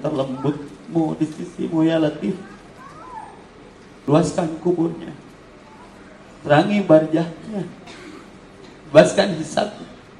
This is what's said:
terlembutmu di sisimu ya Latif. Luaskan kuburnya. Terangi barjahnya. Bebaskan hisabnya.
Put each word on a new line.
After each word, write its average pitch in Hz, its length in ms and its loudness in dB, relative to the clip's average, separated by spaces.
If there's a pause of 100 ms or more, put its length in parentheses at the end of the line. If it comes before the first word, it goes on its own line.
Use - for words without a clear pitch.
terlembutmu 143 1120 -4
di 160 160 -2
sisimu 160 560 -2
ya 165 80 4
Latif. 160 400 0 (1700)
Luaskan 156 560 2
kuburnya. - 560 -2 (1300)
Terangi 196 400 4
barjahnya. 160 800 2 (1300)
Bebaskan 175 480 6
hisabnya. - 480 -6 (320)